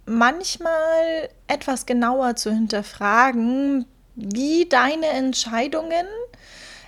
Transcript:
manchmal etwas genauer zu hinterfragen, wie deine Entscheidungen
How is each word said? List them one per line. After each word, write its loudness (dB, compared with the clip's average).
manchmal 0
etwas -4
genauer 0
zu -4
hinterfragen, 2
wie 0
deine 2
Entscheidungen -2